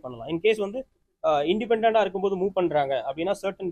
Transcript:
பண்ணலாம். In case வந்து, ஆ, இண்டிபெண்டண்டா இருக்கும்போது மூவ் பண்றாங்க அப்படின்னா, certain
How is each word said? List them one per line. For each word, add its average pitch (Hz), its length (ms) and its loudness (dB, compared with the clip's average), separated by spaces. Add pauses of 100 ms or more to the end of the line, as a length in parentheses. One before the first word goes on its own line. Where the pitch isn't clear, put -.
பண்ணலாம். 123 300 -10
In 165 120 -2
case 214 200 4
வந்து, 208 140 -6 (460)
ஆ, 160 40 2 (240)
இண்டிபெண்டண்டா 220 520 2
இருக்கும்போது 196 360 -2
மூவ் 196 180 -2
பண்றாங்க 147 340 2 (140)
அப்படின்னா, 165 260 -2 (100)
certain 190 280 -4